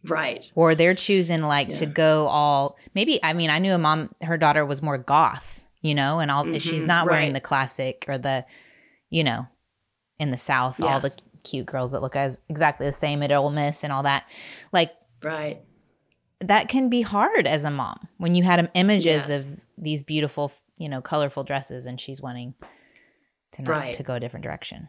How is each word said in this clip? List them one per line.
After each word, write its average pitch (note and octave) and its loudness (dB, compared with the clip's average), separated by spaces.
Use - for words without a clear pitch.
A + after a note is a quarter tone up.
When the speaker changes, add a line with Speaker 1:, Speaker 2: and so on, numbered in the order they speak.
Speaker 1:
Right. D#3 -4
Speaker 2:
Or D#3+ 6
they're E3+ 4
choosing, F3 2
like, C#3+ 0
to D#3+ -2
Speaker 1:
Yeah. D3 -6
Speaker 2:
go D#3 4
all, D3 2
maybe, A#3+ 2
I D#3+ 2
mean, E3 0
I D#3 2
knew F#3+ 2
a F3 2
mom, D#3 0
her E3 -2
daughter D#3 4
was C#3 -4
more D3 -2
goth, - 0
you D3+ 2
know, D3 0
and D3+ 0
all, C#3+ 0
she's D#3+ -2
Speaker 1:
Mm-hmm. D#3 -2
Speaker 2:
not E3+ 4
wearing D#3 2
Speaker 1:
Right. C#3+ -2
Speaker 2:
the C3+ -4
classic C3 -4
or C#3 -4
the, C3 -2
you D#3+ 0
know, B2 -2
in D3 -2
the B2 -4
South, B2+ -2
all C3+ 2
the C#3 -2
Speaker 1:
Yes. - -10
Speaker 2:
cute C3 -8
girls B2+ -4
that C#3 -4
look C3 -6
as, C3+ -2
exactly D3+ 0
the C#3+ -2
same D3 -2
at C#3+ 0
Ole C#3+ 4
Miss D3 -2
and D3 -4
all C3+ -2
that. C#3 0
Like, E3+ 2
Speaker 1:
Right. D3+ -6
Speaker 2:
that G3+ 2
can C4 0
be A#3+ 2
hard G#3+ 0
as C#3+ 0
a D3 -2
mom - -8
when F3 0
you F3 4
had, F3 6
um, E3+ 0
images E3 4
Speaker 1:
Yes. C#3+ -2
Speaker 2:
of C#3 -12
these D3+ -6
beautiful, D3 -4
you D#3 -10
know, C3 -8
colorful C#3+ -2
dresses, C3 -8
and B2 -10
she's C3 -14
wanting B2 -12
to - -16
not, C3 -6
Speaker 1:
Right. C#3 -4
Speaker 2:
to - -10
go B2+ -6
a A#2+ -4
different A#2+ -10
direction. - -12